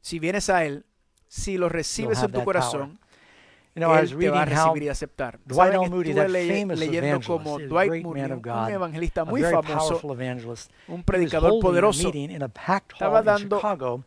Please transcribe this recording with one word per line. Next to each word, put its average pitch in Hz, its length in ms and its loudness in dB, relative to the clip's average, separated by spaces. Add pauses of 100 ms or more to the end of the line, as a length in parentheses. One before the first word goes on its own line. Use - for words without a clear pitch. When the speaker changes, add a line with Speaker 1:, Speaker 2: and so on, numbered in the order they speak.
Speaker 1:
Si - 180 -8
vienes 185 300 -2
a 180 160 4
Él, 143 200 -6 (440)
si - 300 -4
lo 180 80 2
Speaker 2:
You'll 165 60 -2
Speaker 1:
recibes - 460 -2
en 127 60 2
Speaker 2:
have - 80 -2
Speaker 1:
tu 123 60 -4
Speaker 2:
that 120 60 -2
Speaker 1:
corazón, 143 540 -2
Speaker 2:
power. - 120 -20 (680)
You 165 60 -4
know, 165 120 6
I 156 40 8
Speaker 1:
Él 156 40 6
Speaker 2:
was 143 80 0
Speaker 1:
te 156 200 0
va 147 120 2
a - 20 0
Speaker 2:
reading 147 140 2
how 160 80 6
Speaker 1:
recibir 160 160 2
y 147 60 -4
aceptar. 135 560 -8
Speaker 2:
Dwight 151 280 6
Speaker 1:
¿Saben? 190 100 4
Speaker 2:
L. 175 80 0
Moody, 175 200 -2
Speaker 1:
Estuve - 140 2
Speaker 2:
that - 60 2
Speaker 1:
leye-, 180 300 0
Speaker 2:
famous 185 180 -2
Speaker 1:
leyendo 160 280 0
Speaker 2:
evangelist, 139 220 0
Speaker 1:
como 156 280 -4
Speaker 2:
a - 40 -8
Speaker 1:
Dwight 160 300 2
Speaker 2:
great 165 140 -4
Speaker 1:
Moody, 151 160 -6
Speaker 2:
man 135 120 -6
of 131 60 -6
Speaker 1:
un 113 40 -12
Speaker 2:
God, 117 280 -4
Speaker 1:
evangelista 165 500 -4
Speaker 2:
a 165 40 -4
Speaker 1:
muy 214 180 -2
Speaker 2:
very 170 120 4
Speaker 1:
famoso, 156 340 0 (120)
Speaker 2:
powerful 147 120 -8
evangelist. 123 580 -10 (180)
Speaker 1:
un 175 60 -10
Speaker 2:
He - 20 -8
was 175 80 -12
Speaker 1:
predicador 170 460 2
Speaker 2:
holding 226 100 4
a 190 100 2
Speaker 1:
poderoso. 170 340 4
Speaker 2:
meeting 160 280 -4
in 156 100 -8
a 131 60 -4
packed - 460 -4
Speaker 1:
Estaba 196 240 2
Speaker 2:
hall 214 40 6
in 214 40 -10
Speaker 1:
dando 208 320 2
Speaker 2:
Chicago 131 480 -4